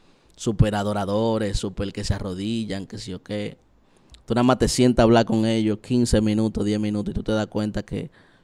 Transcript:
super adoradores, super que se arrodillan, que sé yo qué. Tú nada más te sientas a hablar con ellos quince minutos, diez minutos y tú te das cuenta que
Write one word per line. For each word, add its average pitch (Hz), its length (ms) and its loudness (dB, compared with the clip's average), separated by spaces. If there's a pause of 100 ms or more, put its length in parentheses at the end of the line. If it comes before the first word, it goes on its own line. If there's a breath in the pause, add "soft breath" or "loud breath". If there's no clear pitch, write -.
(360 soft breath)
super 107 400 2
adoradores, 104 840 0
super 98 360 -8
que 101 100 -8
se 101 100 -2
arrodillan, 98 720 -6
que 107 120 -14
sé 107 140 -12
yo 92 120 -12
qué. 104 340 -8 (680 soft breath)
Tú 117 100 -2
nada 120 80 4
más 127 160 4
te 113 80 4
sientas 123 360 4
a - 20 8
hablar 113 180 6
con 110 220 0
ellos 110 320 0
quince 120 420 0
minutos, 107 460 0
diez 107 160 -2
minutos 104 300 -4
y - 40 -6
tú - 80 -6
te - 80 -4
das 107 160 0
cuenta 104 360 -4
que - 280 -8 (320 soft breath)